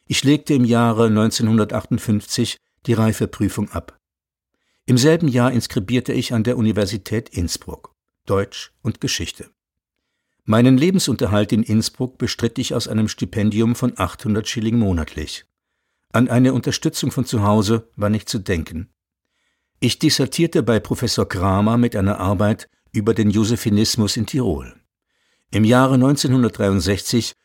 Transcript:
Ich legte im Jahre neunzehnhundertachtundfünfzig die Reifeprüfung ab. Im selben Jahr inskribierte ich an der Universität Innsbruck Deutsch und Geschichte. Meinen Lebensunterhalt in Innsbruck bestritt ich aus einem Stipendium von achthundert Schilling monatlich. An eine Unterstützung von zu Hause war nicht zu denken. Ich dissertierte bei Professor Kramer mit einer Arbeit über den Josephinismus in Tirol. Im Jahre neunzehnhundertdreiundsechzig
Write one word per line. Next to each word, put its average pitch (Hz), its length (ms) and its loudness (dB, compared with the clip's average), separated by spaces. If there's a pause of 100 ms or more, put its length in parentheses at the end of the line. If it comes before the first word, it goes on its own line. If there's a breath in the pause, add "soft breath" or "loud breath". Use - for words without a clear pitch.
Ich - 180 -4
legte 147 300 2
im 127 100 4
Jahre 117 460 2
neunzehnhundertachtundfünfzig 110 1500 0 (300)
die 120 80 2
Reifeprüfung 107 760 -2
ab. - 280 -12 (840)
Im 127 140 2
selben 160 300 4
Jahr 123 240 2
inskribierte 120 600 -2
ich 123 220 -2
an 110 80 0
der 120 160 -2
Universität 107 720 -2
Innsbruck - 680 -8 (320)
Deutsch - 460 -4 (100)
und - 180 -6
Geschichte. - 480 -6 (960)
Meinen 120 320 6
Lebensunterhalt 127 760 0
in 113 100 2
Innsbruck - 560 -2
bestritt - 400 -4
ich 131 160 -4
aus 117 140 -4
einem 107 180 0
Stipendium 110 720 -2
von 123 180 -2
achthundert 107 540 -4
Schilling 113 320 0
monatlich. 82 640 -4 (680)
An 120 160 2
eine 127 240 4
Unterstützung 131 600 -4
von 127 120 -2
zu 107 200 -2
Hause 107 500 2
war 104 160 -2
nicht 107 180 -4
zu 117 120 -4
denken. 85 480 -6 (880)
Ich - 220 -2
dissertierte 151 640 0
bei 110 160 2
Professor 113 480 -4
Kramer 98 480 0
mit 120 180 2
einer 101 240 0
Arbeit 104 500 0 (220)
über 107 240 0
den 107 160 2
Josephinismus 107 840 0
in 110 100 -2
Tirol. 82 480 -4 (800)
Im 104 100 2
Jahre 127 340 4
neunzehnhundertdreiundsechzig 117 1400 0 (100)